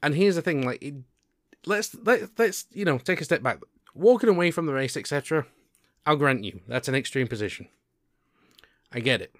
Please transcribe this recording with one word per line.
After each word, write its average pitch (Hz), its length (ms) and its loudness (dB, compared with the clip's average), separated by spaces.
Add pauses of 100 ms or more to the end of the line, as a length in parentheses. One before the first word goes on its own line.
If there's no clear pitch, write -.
And 147 140 0
here's 190 200 4
the 170 60 -2
thing, 143 240 -2
like, 123 160 -4
it, 143 140 -12 (680)
let's, 208 380 -4
let, 214 340 0
let's, 220 340 0
you 202 140 -6
know, 147 120 2
take - 240 -2
a 156 40 -6
step 135 180 0
back. 120 160 -2 (340)
Walking 226 360 4
away 175 220 4
from 165 140 -2
the 147 80 0
race, 135 240 -2
et 131 100 -8
cetera, 143 380 -2 (600)
I'll 151 100 4
grant 135 280 2
you, 92 240 -10
that's 123 200 -4
an 131 80 0
extreme 135 320 -2
position. 104 400 -6 (1200)
I 123 80 -8
get 117 220 0
it. - 180 -16